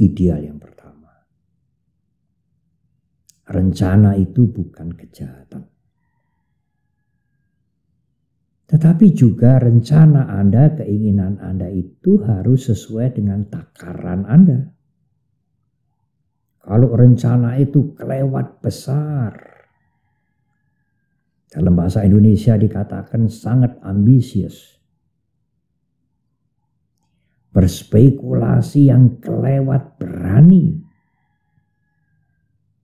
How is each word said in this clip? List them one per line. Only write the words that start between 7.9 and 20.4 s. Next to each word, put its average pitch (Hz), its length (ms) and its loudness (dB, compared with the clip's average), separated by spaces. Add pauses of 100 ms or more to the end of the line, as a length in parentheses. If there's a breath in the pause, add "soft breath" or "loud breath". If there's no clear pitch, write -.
Tetapi 170 480 2
juga 127 480 2
rencana 131 720 2
Anda, 104 400 2
keinginan 101 640 -4
Anda 92 320 -10
itu 98 560 -2
harus 120 460 -2
sesuai 113 420 -6
dengan 101 320 -4
takaran 90 800 -12
Anda. 135 480 2 (1900)
Kalau 117 320 0
rencana 120 640 2
itu 139 320 -2
kelewat 131 680 -8
besar, 139 880 -8 (2000)